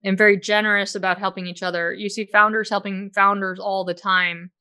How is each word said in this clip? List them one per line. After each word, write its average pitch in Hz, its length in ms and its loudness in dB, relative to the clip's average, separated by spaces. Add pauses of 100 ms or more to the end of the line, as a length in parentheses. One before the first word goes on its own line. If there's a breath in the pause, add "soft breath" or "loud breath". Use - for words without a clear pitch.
and 190 140 0
very 208 200 6
generous 208 560 0
about 185 260 -2
helping 190 280 -6
each 175 160 -10
other. 175 300 -4
You 202 160 -6
see 208 160 -8
founders 214 440 2
helping 196 420 -6
founders 196 480 0
all 190 260 -4
the 175 80 -4
time. 180 680 -2